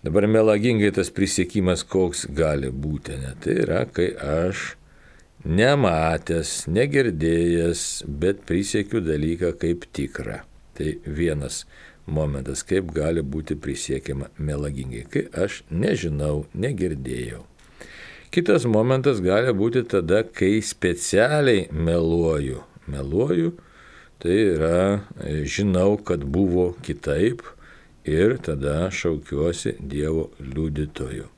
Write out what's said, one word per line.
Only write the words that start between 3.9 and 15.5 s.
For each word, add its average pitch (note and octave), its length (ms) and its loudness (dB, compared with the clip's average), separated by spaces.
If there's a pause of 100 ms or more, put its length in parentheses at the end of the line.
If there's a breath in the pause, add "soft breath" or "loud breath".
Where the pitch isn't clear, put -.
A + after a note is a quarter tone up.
aš E2 640 -2 (680 soft breath)
nematęs, E2 1300 2
negirdėjęs, E2+ 1160 2 (240)
bet F2 360 0
prisiekiu G2+ 560 -2
dalyką E2 560 0
kaip E2+ 320 -2
tikrą. - 540 -8 (300)
Tai - 180 -6 (140)
vienas D2 600 -4 (440 loud breath)
momentas, C#2 600 -4
kaip F#2 240 0
gali D#2+ 320 0
būti D2+ 320 -6
prisiekiama C2+ 840 -6
melagingai. C#2+ 680 -6
Kai - 180 -2 (140)
aš G2 300 -2